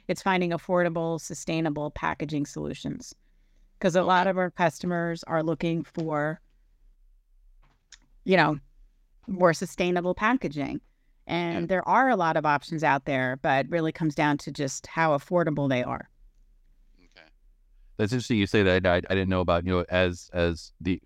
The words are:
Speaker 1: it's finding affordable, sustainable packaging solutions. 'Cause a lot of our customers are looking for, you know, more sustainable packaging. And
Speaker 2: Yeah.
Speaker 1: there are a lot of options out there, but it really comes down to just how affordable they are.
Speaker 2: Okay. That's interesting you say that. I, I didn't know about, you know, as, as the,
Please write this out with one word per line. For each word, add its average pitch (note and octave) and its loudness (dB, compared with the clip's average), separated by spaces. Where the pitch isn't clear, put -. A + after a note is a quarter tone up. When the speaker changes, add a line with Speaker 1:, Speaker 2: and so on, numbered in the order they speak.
Speaker 1:
it's F3 -4
finding F3+ 0
affordable, E3+ -2
sustainable D#3 -4
packaging D3+ -4
solutions. - -10
'Cause F3 0
a F3+ 4
lot F3+ 4
of F#3 0
our F3+ 0
customers E3+ -2
are D#3+ -2
looking E3 -2
for, D#3 -4
you F#3 4
know, D3+ 4
more F3+ 4
sustainable F3+ -2
packaging. D3+ -2
And E3+ -4
Speaker 2:
Yeah. E3+ -2
Speaker 1:
there F3+ 0
are B3 4
a A#3+ 4
lot E3 2
of D3+ 0
options D3+ 0
out C#3 2
there, C3 0
but C3+ 2
it - -12
really D#3+ 0
comes D#3 -2
down D3 2
to - -12
just C#3 -6
how D#3+ 2
affordable D#3 0
they B2+ 2
are. - -8
Speaker 2:
Okay. F2 -20
That's G#2+ -2
interesting A#2+ 0
you G2+ 4
say G#2+ 4
that. F#2 4
I, F2+ 6
I - 0
didn't F#2+ 0
know F#2 2
about, F2 0
you F#2 0
know, F2 2
as, F2+ 0
as E2+ -2
the, F#2 -2